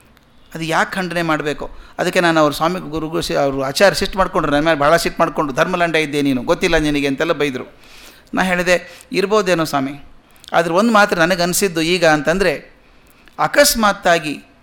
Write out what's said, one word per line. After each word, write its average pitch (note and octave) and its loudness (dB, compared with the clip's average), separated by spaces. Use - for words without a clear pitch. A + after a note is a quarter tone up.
ಅದು E3 -6
ಯಾಕೆ E3 0
ಖಂಡನೆ F3 -4
ಮಾಡಬೇಕು? D3 -4
ಅದಕ್ಕೆ F3+ 0
ನಾನು E3 4
ಅವ್ರ D3+ 4
ಸ್ವಾಮಿ E3+ -2
ಗುರುಗಳು D#3 -6
ಸಿ-, E3 -4
ಅವರು C3+ 0
ಆಚಾರ್ಯ D#3 2
ಸಿಟ್ಟು - -4
ಮಾಡ್ಕೊಂಡ್ರು, F3 0
ನನ್ನ D3 2
ಮೇಲೆ D#3+ 0
ಭಾಳ D3 4
ಸಿಟ್ಟು E3+ -2
ಮಾಡ್ಕೊಂಡ್ರು, D#3 -2
"ಧರ್ಮಲಂಡ E3+ 0
ಇದ್ದೆ D3 -2
ನೀನು, C3 0
ಗೊತ್ತಿಲ್ಲ E3 0
ನಿನಗೆ" D3 0
ಅಂತೆಲ್ಲ D#3+ -2
ಬೈದರು. C#3+ -6
ನಾ F3 0
ಹೇಳಿದೆ, F3+ -2
"ಇರ್ಬೋದೇನೋ F#3 0
ಸ್ವಾಮಿ, C#3+ -6
ಆದ್ರೆ E3+ 2
ಒಂದು A3 2
ಮಾತ್ರ G3+ 4
ನನಗನ್ಸಿದ್ದು E3+ 0
ಈಗ E3+ 2
ಅಂತಂದರೆ, D#3 0
ಅಕಸ್ಮಾತ್ತಾಗಿ F#3+ 2